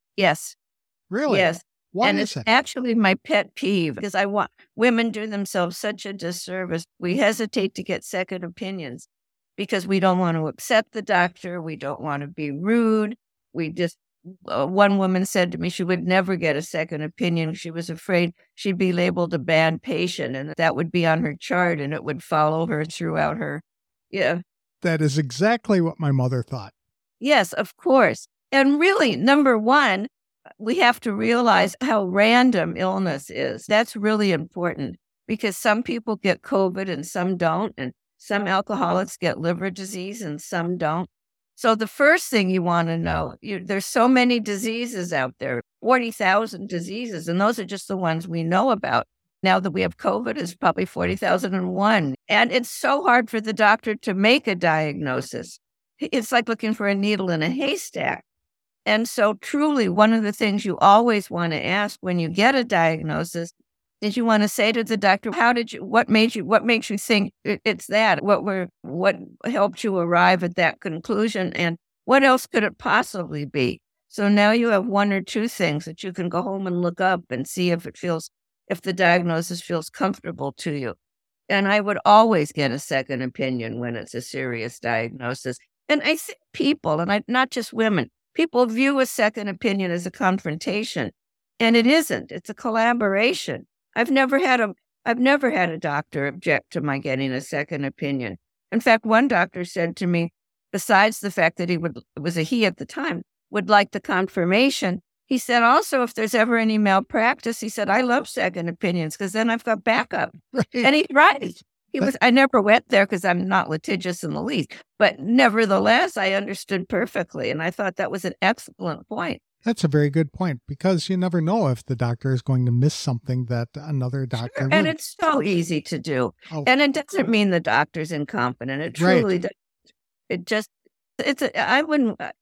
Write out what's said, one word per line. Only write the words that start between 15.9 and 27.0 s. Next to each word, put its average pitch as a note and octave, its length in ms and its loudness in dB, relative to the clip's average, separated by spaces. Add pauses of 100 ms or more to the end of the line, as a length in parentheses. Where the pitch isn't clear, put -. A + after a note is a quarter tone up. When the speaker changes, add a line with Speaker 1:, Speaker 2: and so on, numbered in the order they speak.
Speaker 1:
never F#3 340 2
get D#3+ 180 0
a D3+ 60 -2
second D#3+ 400 -6
opinion. E3 540 -2
She - 140 -12
was E3+ 200 -10
afraid F3 440 0 (220)
she'd F#3+ 220 -2
be F#3 160 2
labeled F3 400 0
a D#3 60 -2
bad D#3+ 420 2
patient E3+ 560 -6
and D3 180 -10
that E3 200 0
would D#3+ 160 -4
be F3 140 0
on D#3+ 180 2
her D3+ 140 -4
chart F3 440 -2
and C#3+ 120 -4
it - 120 -8
would D3+ 180 -8
follow D#3+ 440 0
her D#3 180 -4
throughout D#3 520 -4
her. D3+ 240 -6 (480)
Yeah. E3+ 300 0 (420)
Speaker 2:
That E3 200 0
is D3 160 2
exactly F3+ 640 0
what E3 180 -2
my D3 120 0
mother B2+ 300 0
thought. G#2+ 320 -12 (460)